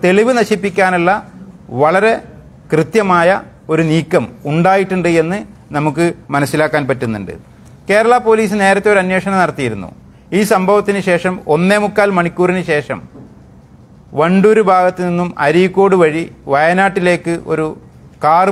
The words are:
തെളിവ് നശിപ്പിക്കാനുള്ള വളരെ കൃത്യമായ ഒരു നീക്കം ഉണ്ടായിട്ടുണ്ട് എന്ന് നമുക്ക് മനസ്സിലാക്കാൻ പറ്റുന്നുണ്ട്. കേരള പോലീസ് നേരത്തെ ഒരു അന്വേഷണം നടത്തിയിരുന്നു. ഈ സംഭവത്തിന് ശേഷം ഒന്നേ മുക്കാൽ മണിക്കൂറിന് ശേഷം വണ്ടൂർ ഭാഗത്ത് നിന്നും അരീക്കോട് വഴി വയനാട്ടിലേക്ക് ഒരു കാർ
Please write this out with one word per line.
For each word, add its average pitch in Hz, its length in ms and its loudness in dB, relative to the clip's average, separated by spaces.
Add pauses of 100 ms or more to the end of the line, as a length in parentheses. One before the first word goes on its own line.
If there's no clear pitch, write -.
തെളിവ് 208 360 4
നശിപ്പിക്കാനുള്ള 185 680 0 (720)
വളരെ 196 300 2 (600)
കൃത്യമായ 180 680 2 (320)
ഒരു 160 100 0 (100)
നീക്കം 170 320 0 (260)
ഉണ്ടായിട്ടുണ്ട് 185 600 0 (120)
എന്ന് 175 160 -4 (380)
നമുക്ക് 151 300 -2 (280)
മനസ്സിലാക്കാൻ 151 540 -2
പറ്റുന്നുണ്ട്. 110 460 -6 (560)
കേരള 226 240 4 (120)
പോലീസ് 220 360 2
നേരത്തെ 202 300 2
ഒരു 196 120 4
അന്വേഷണം 185 380 -2
നടത്തിയിരുന്നു. 123 480 -4 (480)
ഈ - 20 2 (120)
സംഭവത്തിന് 202 480 0 (100)
ശേഷം 180 240 -2 (200)
ഒന്നേ 185 300 2
മുക്കാൽ 208 240 0 (100)
മണിക്കൂറിന് 175 440 -2 (100)
ശേഷം 139 260 -4 (1200)
വണ്ടൂർ 190 380 4 (120)
ഭാഗത്ത് 180 380 0
നിന്നും 175 200 -2 (180)
അരീക്കോട് 185 560 2
വഴി 156 200 0 (300)
വയനാട്ടിലേക്ക് 175 840 0 (180)
ഒരു 156 140 -2 (580)
കാർ 170 280 4